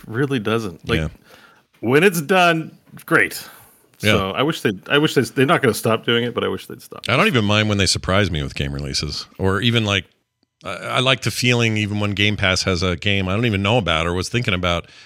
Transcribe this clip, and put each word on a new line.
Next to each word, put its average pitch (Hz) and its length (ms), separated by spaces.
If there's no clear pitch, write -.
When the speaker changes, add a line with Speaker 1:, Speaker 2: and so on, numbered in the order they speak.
Speaker 1:
really 131 320
doesn't. 104 480
Like, 117 120
Speaker 2:
Yeah. 78 80
Speaker 1:
when 131 240
it's 175 180
done, 170 560
great. - 420
Speaker 2:
Yeah. 107 100
Speaker 1:
So 98 200
I 92 120
wish 165 180
they'd, 101 260
I 143 120
wish 151 160
they'd, 131 100
they're 135 220
not 160 160
gonna - 100
stop 113 320
doing 117 180
it, 117 120
but 101 80
I 98 40
wish 95 200
they'd - 140
stop. - 280
Speaker 2:
I 120 80
don't 180 100
even 131 160
mind 104 260
when 104 100
they 95 80
surprise 92 420
me 78 140
with 67 100
game 69 180
releases, 69 540
or 95 220
even, 117 220
like, 101 220
I, 117 300
I - 20
like 131 220
the 117 100
feeling 120 460
even 104 220
when 104 120
Game 101 260
Pass 92 260
has 92 200
a 92 120
game 98 320
I 92 80
don't 117 100
even 101 160
know 101 160
about 82 280
or 87 80
was 90 160
thinking 120 240
about, 87 340